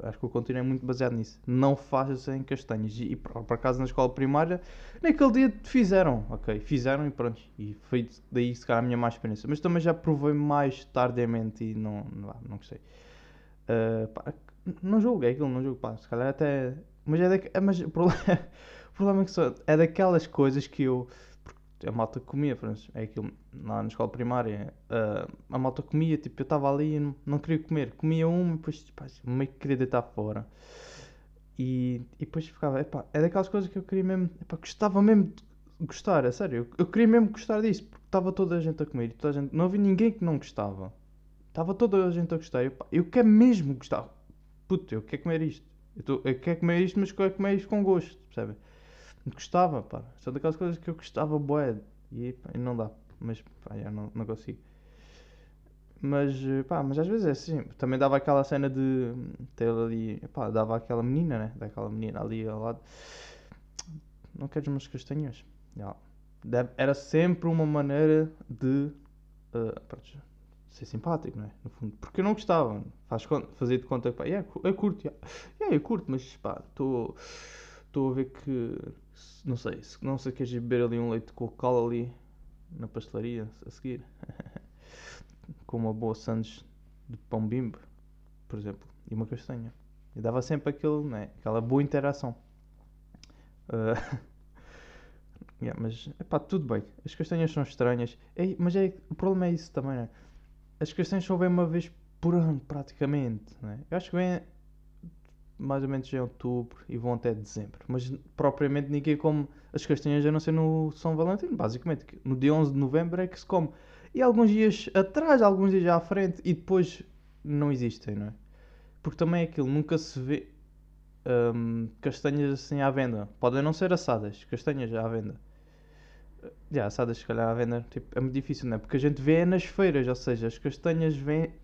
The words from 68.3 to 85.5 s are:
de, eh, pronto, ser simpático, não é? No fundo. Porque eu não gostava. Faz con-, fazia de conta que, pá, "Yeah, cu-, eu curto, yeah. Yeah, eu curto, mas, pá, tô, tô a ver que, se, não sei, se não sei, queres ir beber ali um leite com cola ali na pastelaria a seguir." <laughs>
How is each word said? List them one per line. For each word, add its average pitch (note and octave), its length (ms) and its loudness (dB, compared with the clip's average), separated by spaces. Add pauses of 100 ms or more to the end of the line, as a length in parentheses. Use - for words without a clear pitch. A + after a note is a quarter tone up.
de, C3+ 420 0 (600)
eh, A2+ 340 -4
pronto, - 340 -18 (560)
ser - 80 -16
simpático, D#3+ 520 -6
não G#2+ 80 -10
é? G2+ 60 -14 (120)
No B2 80 -12
fundo. G#2+ 280 -10
Porque - 220 -6
eu - 20 2
não G#3 100 2
gostava. C#3+ 500 0 (240)
Faz A2+ 180 -6
con-, - 300 -2
fazia B2+ 220 0
de B2+ 80 -4
conta B2 260 -2
que, A#2+ 60 -8
pá, - 80 -6
"Yeah, F3+ 220 -4
cu-, - 160 -12
eu F#3+ 120 2
curto, G3+ 300 -2
yeah. - 120 -8 (420)
Yeah, G#4 160 2
eu D3 60 4
curto, G#3 280 -4
mas, C3 280 -6
pá, - 240 -8 (140)
tô, C3 400 -2 (760)
tô C3+ 180 0
a C3 40 -2
ver C3 180 -2
que, B2 460 -6 (360)
se, - 340 -18
não B2 100 -2
sei, - 260 -8
se - 200 -20
não C3+ 140 -2
sei, C3 140 -6
queres B2 220 -4
ir B2 60 -4
beber A#2+ 260 2
ali A#2 140 -2
um A#2 100 -2
leite A2+ 240 -6
com A#2+ 140 -8
cola B2 400 0
ali A#2+ 240 -4 (600)
na A#2 160 -12
pastelaria A2 640 -8 (160)
a - 40 -16
seguir." B2+ 340 -10 (180)
<laughs> - 460 -18 (1000)